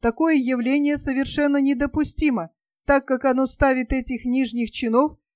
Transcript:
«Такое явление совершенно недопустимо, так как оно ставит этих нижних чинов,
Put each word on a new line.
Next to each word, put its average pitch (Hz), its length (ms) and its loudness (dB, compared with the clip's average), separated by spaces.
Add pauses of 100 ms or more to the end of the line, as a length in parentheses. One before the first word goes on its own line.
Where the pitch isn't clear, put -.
«Такое 311 340 2
явление 262 600 0
совершенно 285 640 0
недопустимо, 277 920 0 (340)
так 277 200 2
как 254 200 -4
оно 262 220 2
ставит 262 460 0
этих 254 320 -6
нижних 240 460 -2
чинов, 247 480 0 (180)